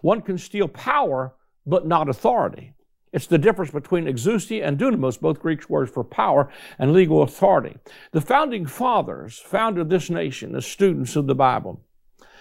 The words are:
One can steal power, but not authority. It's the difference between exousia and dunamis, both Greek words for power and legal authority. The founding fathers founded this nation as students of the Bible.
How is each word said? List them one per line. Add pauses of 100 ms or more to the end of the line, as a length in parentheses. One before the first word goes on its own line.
One
can
steal
power, (280)
but
not
authority. (400)
It's
the
difference
between
exousia
and
dunamis,
both
Greek
words
for
power (280)
and
legal
authority. (340)
The
founding
fathers
founded
this
nation
as
students
of
the
Bible. (560)